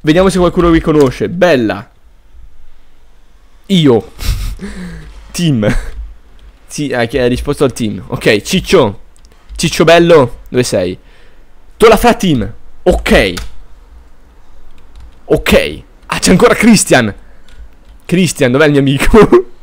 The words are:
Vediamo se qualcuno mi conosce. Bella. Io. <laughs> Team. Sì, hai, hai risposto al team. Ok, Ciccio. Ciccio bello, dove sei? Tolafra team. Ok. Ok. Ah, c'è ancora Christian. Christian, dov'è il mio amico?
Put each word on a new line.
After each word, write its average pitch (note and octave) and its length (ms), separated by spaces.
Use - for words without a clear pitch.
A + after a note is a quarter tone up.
Vediamo F3+ 280
se F#3 100
qualcuno F3 320
mi E3 100
conosce. C#3 480
Bella. G#2+ 640
Io. C#3+ 480
<laughs> - 1200
Team. C3 440
Sì, C#3+ 240
hai, A#2+ 200
hai B2+ 160
risposto C#3 360
al B2+ 80
team. G#2 360
Ok, A2+ 340
Ciccio. C#3 580
Ciccio - 280
bello, E3 640
dove B2 140
sei? F#2 340
Tolafra A3+ 380
team. C3 380
Ok. C3+ 500
Ok. G#2 580
Ah, - 120
c'è - 120
ancora G#3 240
Christian. D#3 580
Christian, D3+ 480
dov'è D3 140
il D3 40
mio C#3+ 100
amico? G3 680